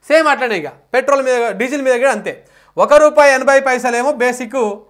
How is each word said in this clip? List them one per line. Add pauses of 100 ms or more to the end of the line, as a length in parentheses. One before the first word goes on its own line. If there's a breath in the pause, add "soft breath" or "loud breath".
సేమ్
అట్లనే
ఇక (240)
పెట్రోల్
మీద,
డీజిల్
మీద
కూడా
అంతే. (440 soft breath)
ఒక
రూపాయి
ఎనభై
పైసలేమో
బేసిక్ (320)